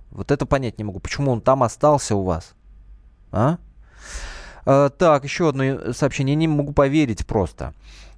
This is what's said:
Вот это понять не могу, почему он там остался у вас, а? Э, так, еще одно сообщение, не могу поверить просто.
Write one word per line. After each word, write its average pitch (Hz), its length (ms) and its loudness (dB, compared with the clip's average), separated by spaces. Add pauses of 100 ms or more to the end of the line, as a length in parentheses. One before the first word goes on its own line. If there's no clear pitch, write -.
(120)
Вот - 200 -8
это 143 140 0
понять 131 320 -2
не 110 80 -8
могу, 98 140 -8
почему - 320 -4
он 117 100 -2
там 135 200 4
остался 135 540 2
у 98 80 0
вас, 85 320 -4 (800)
а? 131 240 0 (1080)
Э, 139 320 4
так, 151 280 4
еще 160 240 0
одно 135 420 -2
сообщение, 135 440 0
не 160 120 2
могу 147 240 -2
поверить 139 560 2
просто. 82 460 -4 (440)